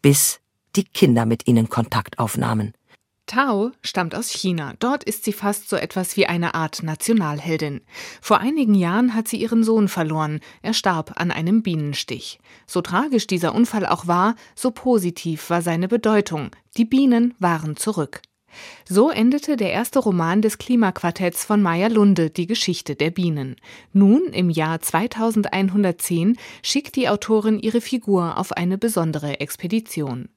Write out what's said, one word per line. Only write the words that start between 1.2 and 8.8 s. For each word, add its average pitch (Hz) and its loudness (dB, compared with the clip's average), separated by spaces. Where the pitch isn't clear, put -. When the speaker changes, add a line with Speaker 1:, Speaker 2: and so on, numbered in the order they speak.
Speaker 1:
mit 113 0
ihnen 113 4
Kontakt - -4
aufnahmen. 113 -2
Speaker 2:
Tao 233 0
stammt 175 -6
aus 226 -6
China. 165 -4
Dort 262 -2
ist - -6
sie 214 -2
fast 202 -6
so 196 -2
etwas - -4
wie 185 4
eine 170 -2
Art 160 -6
Nationalheldin. 156 -2
Vor - 2
einigen 254 2
Jahren 202 2